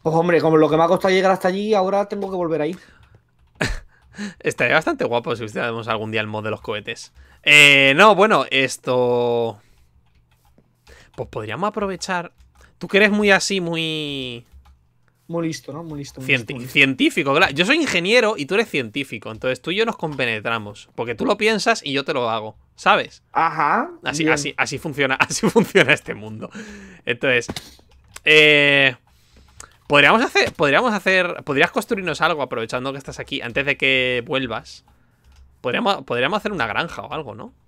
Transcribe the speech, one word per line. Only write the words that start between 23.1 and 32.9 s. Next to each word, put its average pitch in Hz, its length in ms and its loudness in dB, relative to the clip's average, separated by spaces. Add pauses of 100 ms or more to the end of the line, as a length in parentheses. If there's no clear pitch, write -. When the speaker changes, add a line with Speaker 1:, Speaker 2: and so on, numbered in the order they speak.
Speaker 1:
Ajá, 160 580 0 (140)
Speaker 2:
Así, 147 200 -4
Speaker 1:
bien. 151 100 2
Speaker 2:
así, 143 240 -4
así 135 200 -4
funciona, 135 380 -2
<laughs> - 40 -14
así - 300 0
funciona 165 440 2
este - 200 -6
mundo. 110 360 -14 (560)
Entonces, 123 420 -2 (800)
eh... 143 680 6 (920)
Podríamos 147 340 6
hacer, 330 320 -2
podríamos 170 400 0
hacer, 185 500 -2
podrías 147 280 0
construirnos 190 500 -4
algo 160 200 0
aprovechando 123 520 -6